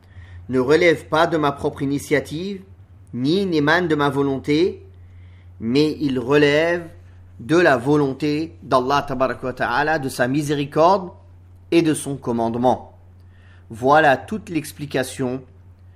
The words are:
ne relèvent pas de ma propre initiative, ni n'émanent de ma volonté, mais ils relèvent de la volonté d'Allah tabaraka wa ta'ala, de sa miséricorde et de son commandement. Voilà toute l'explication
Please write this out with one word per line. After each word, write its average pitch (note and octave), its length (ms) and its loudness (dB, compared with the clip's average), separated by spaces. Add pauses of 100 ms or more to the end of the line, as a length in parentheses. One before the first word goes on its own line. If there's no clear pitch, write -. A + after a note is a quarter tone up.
(500)
ne B2+ 100 0
relèvent D#3 480 4
pas D#3 200 2
de E3 100 -2
ma D3 160 0
propre D3 280 -6
initiative, D3 800 -4 (520)
ni D3 320 0
n'émanent E3 420 2
de D#3 80 0
ma C#3+ 140 2
volonté, C#3 760 -2 (760)
mais C#3 400 2
ils C3 180 -2
relèvent D3+ 680 2 (500)
de A#2+ 160 -2
la E3 220 4
volonté D3 840 -2
d'Allah C3 420 0
tabaraka B2+ 440 -4
wa B2 60 -4
ta'ala, C3+ 460 0
de C3+ 100 -6
sa B2 180 -2
miséricorde D3+ 840 2 (600)
et E3+ 100 4
de D#3 120 2
son C#3 220 -8
commandement. A#2 800 -2 (720)
Voilà C3 480 4
toute - 320 -10
l'explication C3+ 960 -6 (520)